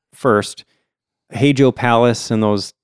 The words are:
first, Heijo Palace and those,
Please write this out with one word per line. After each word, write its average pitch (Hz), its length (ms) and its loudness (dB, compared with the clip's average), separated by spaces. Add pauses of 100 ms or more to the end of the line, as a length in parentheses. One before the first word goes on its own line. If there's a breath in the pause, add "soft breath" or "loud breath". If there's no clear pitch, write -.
(140)
first, - 500 -2 (680)
Heijo 131 400 2
Palace 120 560 0
and 110 120 0
those, 104 420 -2